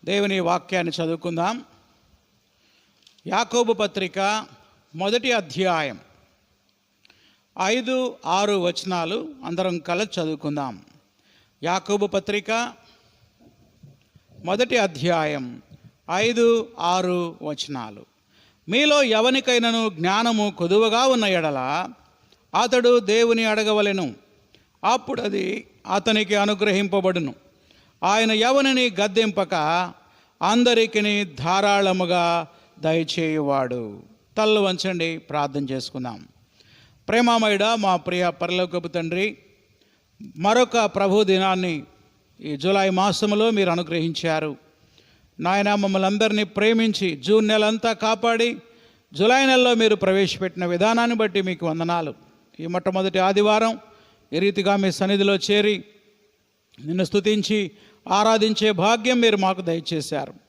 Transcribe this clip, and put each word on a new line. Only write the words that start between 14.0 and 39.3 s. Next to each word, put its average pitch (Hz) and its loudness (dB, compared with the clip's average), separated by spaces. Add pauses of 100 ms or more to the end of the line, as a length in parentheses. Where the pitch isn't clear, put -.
మొదటి 233 0
అధ్యాయం 151 -2 (520)
ఐదు, 226 2 (100)
ఆరు 180 -2
వచనాలు. 131 -10 (640)
"మీలో 285 2
ఎవనికైనను 233 2
జ్ఞానము 208 0
కొదువగా 214 2
ఉన్న 247 2
ఎడల 160 -2 (720)
అతడు 247 4
దేవుని 226 2
అడగవలెను, 208 0 (680)
అప్పుడు 247 -2
అది 202 -4 (280)
అతనికి 208 0
అనుగ్రహింపబడును. 196 0 (680)
ఆయన 220 2
ఎవనిని 254 2 (100)
గద్దింపక 202 0 (880)
అందరికిని 220 2
ధారాళముగా 180 2 (320)
దయచేయువాడు." 147 -2 (340)
తలలు 214 2
వంచండి, 180 -2
ప్రార్థన 143 -4
చేసుకుందాం. 127 -10 (840)
ప్రేమామయుడా, 220 2
మా 196 2
ప్రియ 180 -2
పరలోకపు 175 -4
తండ్రి, 175 -4 (1000)